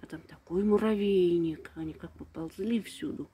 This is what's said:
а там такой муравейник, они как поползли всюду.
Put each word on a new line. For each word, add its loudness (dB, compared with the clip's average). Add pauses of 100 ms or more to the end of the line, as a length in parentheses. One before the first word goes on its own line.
а -16
там -14
такой -4
муравейник, 2
они -8
как -14
поползли -6
всюду. -8